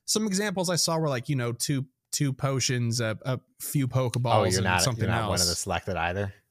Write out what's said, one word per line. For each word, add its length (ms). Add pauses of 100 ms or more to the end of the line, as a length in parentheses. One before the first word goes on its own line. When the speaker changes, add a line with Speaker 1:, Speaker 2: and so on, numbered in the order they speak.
Speaker 1:
Some 200
examples 440
I 80
saw 200
were, 120
like, 200
you 60
know, 180
two, 320 (260)
two 220
potions, 680
a, 240
a 160 (220)
few 260
Pokeballs, 480
Speaker 2:
Oh, 100
you're 120
Speaker 1:
and 80
Speaker 2:
not, 160
Speaker 1:
something 220
Speaker 2:
you're 80
not 100
Speaker 1:
else. 80
Speaker 2:
one 120
of 60
the 80
selected 400
either? 380 (180)